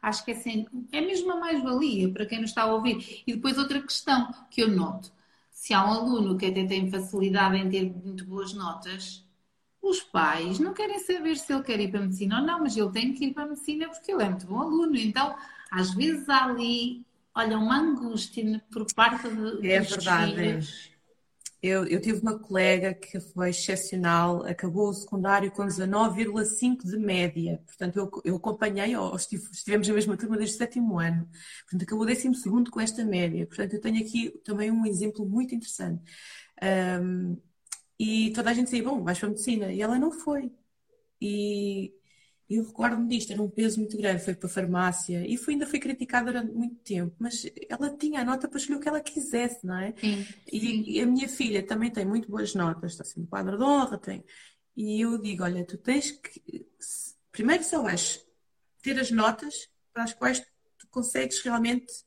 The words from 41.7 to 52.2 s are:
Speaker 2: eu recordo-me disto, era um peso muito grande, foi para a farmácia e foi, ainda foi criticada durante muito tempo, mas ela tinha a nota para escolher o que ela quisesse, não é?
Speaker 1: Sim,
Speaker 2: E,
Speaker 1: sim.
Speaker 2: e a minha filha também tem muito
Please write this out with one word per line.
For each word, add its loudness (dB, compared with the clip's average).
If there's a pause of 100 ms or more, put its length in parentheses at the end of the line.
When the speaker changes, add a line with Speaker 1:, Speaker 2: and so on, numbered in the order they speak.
Speaker 2:
eu 2
recordo-me 0
disto, -2
era -2
um 0
peso 2
muito -2
grande, 2
foi -2
para -8
a -4
farmácia 0
e 0
foi, -4
ainda 0
foi -2
criticada -2
durante -4
muito -4
tempo, -4
mas -6 (240)
ela -4
tinha -2
a 0
nota 0
para -6
escolher -2
o -6
que 0
ela 0
quisesse, -4
não -2
é? -4
Speaker 1:
Sim, 0 (260)
Speaker 2:
E, -2
Speaker 1:
sim. -2
Speaker 2:
e 2
a 2
minha 4
filha 0
também 0
tem -2
muito 0